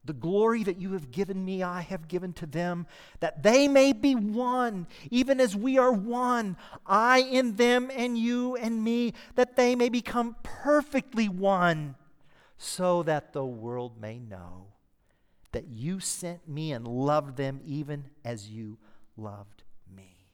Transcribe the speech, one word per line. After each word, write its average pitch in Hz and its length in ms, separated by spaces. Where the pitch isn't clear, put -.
"The 151 60
glory 208 500
that 185 180
you 190 120
have 147 180
given 190 340
me, 185 160
I 180 200
have 165 260
given 180 260
to 165 140
them, 175 400
that 156 240
they 262 240
may 277 260
be 262 220
one, 233 720
even 254 280
as 214 160
we 262 220
are 254 140
one, 240 680
I 233 340
in 254 380
them 247 360
and 240 240
you 247 380
and 226 280
me, 233 300
that 240 200
they 247 200
may 240 140
become 233 520
perfectly 269 880
one, 175 680
so 180 460
that 151 300
the 139 120
world 120 560
may 110 160
know 92 560
that - 160
you 147 320
sent 175 480
me 156 240
and 120 160
loved 139 500
them 135 260
even 143 460
as 110 240
you 110 300
loved 101 480
me." 95 400